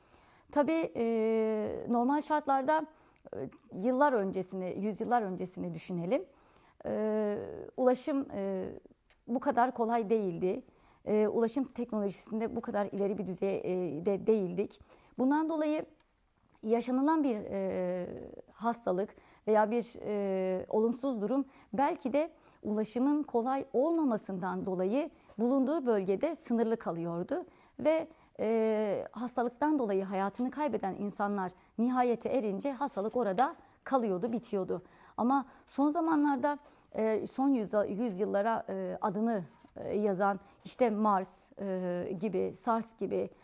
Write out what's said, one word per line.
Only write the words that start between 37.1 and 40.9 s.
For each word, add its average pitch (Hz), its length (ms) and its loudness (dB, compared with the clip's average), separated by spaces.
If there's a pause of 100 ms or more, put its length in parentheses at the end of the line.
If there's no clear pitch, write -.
son 262 220 0
yüzyıl-, 214 400 2 (140)
yüzyıllara, 202 640 0
e, 185 320 -4
adını, 214 440 0 (320)
e, 160 200 -4
yazan 202 440 2 (240)
işte 233 260 2